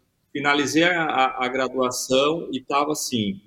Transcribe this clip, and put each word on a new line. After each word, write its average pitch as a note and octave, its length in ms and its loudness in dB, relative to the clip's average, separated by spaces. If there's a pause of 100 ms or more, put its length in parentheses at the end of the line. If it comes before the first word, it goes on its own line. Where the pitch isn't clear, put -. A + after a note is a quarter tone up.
(340)
finalizei D3 500 2
a, E3+ 220 2
a, B2+ 400 0
a - 20 -2
graduação C3 1040 0
e C3 100 -6
tava, D3 300 -2
assim, G#2 560 -4